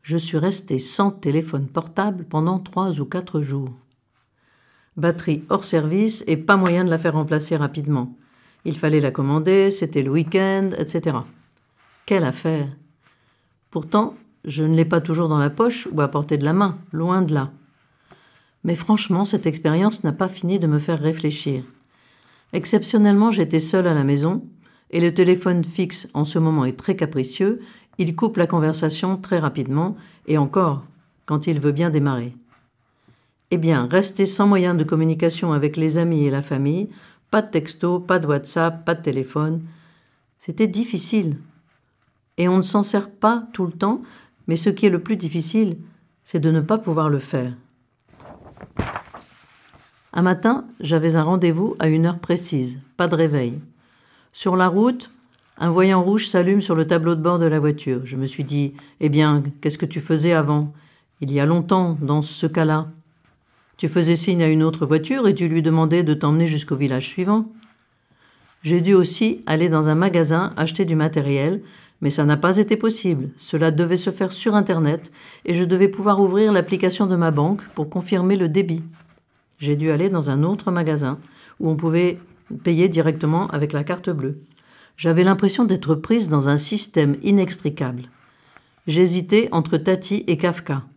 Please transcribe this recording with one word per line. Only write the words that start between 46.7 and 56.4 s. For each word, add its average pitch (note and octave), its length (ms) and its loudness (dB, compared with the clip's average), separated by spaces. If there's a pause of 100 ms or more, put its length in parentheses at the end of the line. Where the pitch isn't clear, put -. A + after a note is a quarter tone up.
pouvoir D#3+ 320 -2
le C#3+ 100 0
faire. B2+ 340 -6 (2500)
Un E3+ 80 0
matin, F#3 440 2 (140)
j'avais D#3+ 360 2
un D#3 80 4
rendez-vous E3+ 560 2
à D#3+ 80 0
une D#3+ 180 4
heure F3 140 0
précise, C#3 600 -4 (180)
pas F3 100 0
de E3 80 0
réveil. D3 440 0 (720)
Sur F#3 240 -4
la F#3 120 4
route, A3+ 440 0 (460)
un E3+ 120 0
voyant F#3 320 4
rouge G3+ 260 2
s'allume F#3+ 340 2